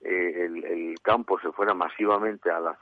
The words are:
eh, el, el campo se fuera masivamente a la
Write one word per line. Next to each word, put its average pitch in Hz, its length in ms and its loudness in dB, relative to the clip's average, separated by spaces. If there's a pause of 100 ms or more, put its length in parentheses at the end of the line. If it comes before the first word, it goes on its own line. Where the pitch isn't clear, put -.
eh, 87 420 0
el, 82 200 -6
el 82 360 -4
campo 107 400 2
se 85 100 -4
fuera 101 220 2
masivamente 101 800 0
a 82 100 0
la 82 220 -2